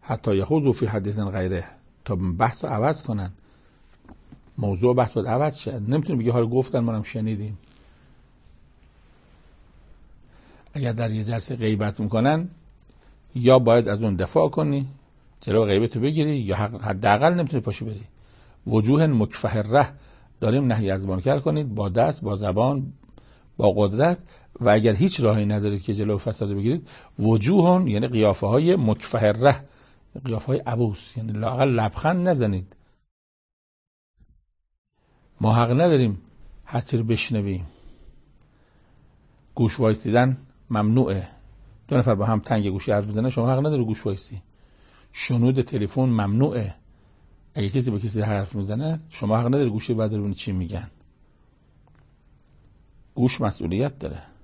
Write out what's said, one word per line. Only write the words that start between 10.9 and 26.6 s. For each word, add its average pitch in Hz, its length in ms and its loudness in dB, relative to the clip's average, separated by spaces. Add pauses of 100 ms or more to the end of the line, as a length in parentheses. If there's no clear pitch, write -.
در 113 200 -2
یه 110 120 -4
جلسه 117 320 -6
غیبت 107 440 -2
می‌کنن، 127 500 0 (840)
یا 127 240 8
باید 117 280 4
از 104 140 -2
اون 104 140 0
دفاع 151 340 2
کنی، 143 380 -2 (540)
جلو 110 240 2
غیبتو 104 340 2
بگیری، 151 380 0
یا 98 180 -2
حق-، 104 260 -4
حداقل 107 520 4
نمی‌تونی 151 280 -2
پاشو - 240 -6
بری. 107 180 -10 (640)
وجوه 117 400 4
مکفهره، 110 880 0 (460)
داریم 123 260 2
نهی 110 260 0
از 95 160 -2
منکر 98 320 0
کنید 143 360 -2
با 104 140 -2
دست، 131 320 2
با 104 140 -4
زبان، 113 580 -2 (640)
با 101 140 4
قدرت. 107 460 2 (420)
و 120 100 2
اگر 107 240 6
هیچ 147 280 0
راهی 107 240 2
ندارید 104 360 -2
که 107 120 -4
جلو 104 240 -2
فساد 101 360 -4
بگیرید، 110 340 -2 (320)